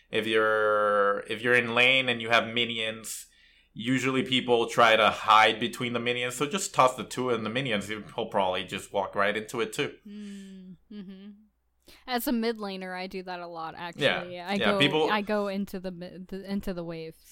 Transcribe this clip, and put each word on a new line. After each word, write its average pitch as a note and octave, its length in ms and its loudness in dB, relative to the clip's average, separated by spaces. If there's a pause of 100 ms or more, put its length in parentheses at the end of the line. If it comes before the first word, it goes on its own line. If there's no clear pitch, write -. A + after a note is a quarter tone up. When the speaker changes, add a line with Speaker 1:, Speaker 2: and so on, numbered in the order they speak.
(120)
Speaker 1:
if A2 160 0
you're, G#2+ 960 2
if A2 200 -6
you're B2 120 4
in A#2 200 2
lane B2+ 340 4
and A#2 140 0
you A2+ 80 -6
have A2+ 160 4
minions, A2+ 800 -4 (480)
usually B2+ 480 0
people A#2+ 460 2
try A2+ 260 6
to G#2+ 160 6
hide A2 480 6
between A#2+ 360 -4
the A#2+ 60 0
minions. B2 360 -4
So D3+ 100 -2
just E3+ 260 -4
toss B2+ 220 6
the A2 80 -8
two B2 280 -4
in A2+ 120 0
the G#2+ 80 -4
minions. A2 380 -2
He'll G#2+ 380 -6
probably F#2+ 360 0
just F#2+ 300 -10
walk G2 240 -2
right G#2 200 2
into A2 240 -6
it A2 120 -2
too. C#3 200 -4 (160)
Speaker 2:
Mm, G3 680 -16 (160)
mm-hmm. G3 380 -16 (760)
As B3 220 -4
a C4 40 2
mid A3+ 260 0
laner, F#3+ 380 -10
I F#3 120 -8
do F#3+ 160 -10
that F3+ 160 -10
a F3 80 -12
lot, E3 280 -10
actually. E3+ 280 -6
Speaker 1:
Yeah. - 440 -2
Speaker 2:
I G3 60 -2
Speaker 1:
Yeah, A2 180 2
Speaker 2:
go, G2+ 60 2
Speaker 1:
people D#3 320 4
Speaker 2:
I G#3 120 0
go G#3 260 -2
into G3 320 -6
the F#3 100 -10
mi-, F3 280 -14 (100)
the, F#3+ 200 -12
into G3+ 260 -4
the F3 100 -8
wave. E3 300 -10 (180)